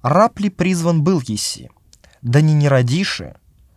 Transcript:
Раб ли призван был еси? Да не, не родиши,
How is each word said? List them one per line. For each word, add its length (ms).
Раб 360
ли 100
призван 540
был 180
еси? 500
Да 180
не, 140
не 140
родиши, 680